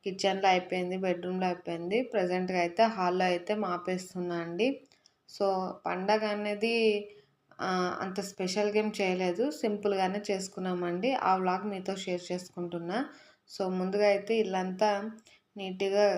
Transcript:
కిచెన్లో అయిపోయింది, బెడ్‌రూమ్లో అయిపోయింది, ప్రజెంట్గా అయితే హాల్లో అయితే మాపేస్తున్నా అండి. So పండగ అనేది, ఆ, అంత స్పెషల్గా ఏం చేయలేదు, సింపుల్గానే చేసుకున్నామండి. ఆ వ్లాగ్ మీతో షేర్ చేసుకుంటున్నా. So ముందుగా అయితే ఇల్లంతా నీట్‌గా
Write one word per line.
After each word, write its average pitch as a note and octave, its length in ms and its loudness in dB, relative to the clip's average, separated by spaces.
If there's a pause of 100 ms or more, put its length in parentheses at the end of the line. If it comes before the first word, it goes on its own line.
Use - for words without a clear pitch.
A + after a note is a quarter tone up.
కిచెన్లో F#3+ 440 2
అయిపోయింది, F#3 480 2
బెడ్‌రూమ్లో F#3 500 0
అయిపోయింది, F3 580 -2
ప్రజెంట్గా F#3 540 0
అయితే F3 300 4
హాల్లో F#3 360 2
అయితే F3+ 340 0
మాపేస్తున్నా F3+ 800 -4
అండి. E3+ 280 0 (640)
So - 180 0 (320)
పండగ G3 500 0
అనేది, G#3 460 0 (840)
ఆ, F3 100 -2 (300)
అంత F#3+ 220 -4
స్పెషల్గా G3+ 580 -2
ఏం G#3+ 120 0
చేయలేదు, F#3 600 0
సింపుల్గానే G3+ 680 0
చేసుకున్నామండి. F#3 880 -2 (120)
ఆ F#3 140 4
వ్లాగ్ F#3 320 0
మీతో F#3+ 280 -4
షేర్ F3+ 280 -4
చేసుకుంటున్నా. F3 760 -6 (500)
So - 200 -4
ముందుగా F#3+ 380 2
అయితే G3 300 2
ఇల్లంతా F#3+ 520 0 (680)
నీట్‌గా G3 500 2 (120)